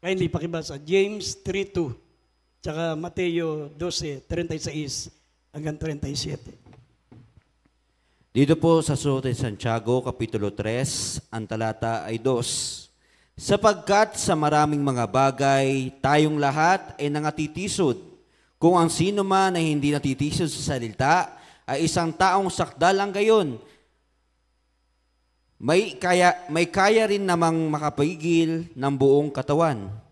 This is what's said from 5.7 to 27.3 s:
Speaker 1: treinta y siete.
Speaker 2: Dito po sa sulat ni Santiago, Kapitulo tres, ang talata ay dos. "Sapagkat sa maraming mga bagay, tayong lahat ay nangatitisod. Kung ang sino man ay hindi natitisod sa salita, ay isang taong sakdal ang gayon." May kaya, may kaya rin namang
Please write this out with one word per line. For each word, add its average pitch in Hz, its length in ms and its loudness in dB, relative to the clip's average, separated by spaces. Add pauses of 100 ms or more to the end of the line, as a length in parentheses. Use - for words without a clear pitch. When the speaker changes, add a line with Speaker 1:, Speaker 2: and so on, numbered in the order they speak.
Speaker 1:
treinta 147 320 -6
y 143 80 -6
siete. - 400 -10 (1800)
Speaker 2:
Dito 143 240 4
po 165 240 4
sa 139 160 -2
sulat 135 320 -2
ni 120 80 -4
Santiago, 117 640 -2
Kapitulo 110 480 -4
tres, 110 800 -6
ang 110 160 -8
talata 110 560 -4
ay 113 160 -6
dos. - 720 -2 (480)
"Sapagkat 202 800 2
sa - 160 0
maraming 151 480 2
mga 123 240 0
bagay, 135 960 0
tayong 151 320 4
lahat 156 640 0
ay 147 80 -2
nangatitisod. 151 960 -2 (560)
Kung 170 160 6
ang 165 160 4
sino 196 320 0
man 190 320 2
ay 160 160 0
hindi 147 240 2
natitisod 143 560 -2
sa - 240 -6
salita, 131 640 0 (240)
ay 143 240 -2
isang 165 240 0
taong 185 400 2
sakdal 180 480 0
ang 202 160 -2
gayon." 208 400 4 (2000)
May 175 320 2
kaya, 180 400 4 (160)
may 165 160 2
kaya 208 400 4
rin 202 160 0
namang 165 480 2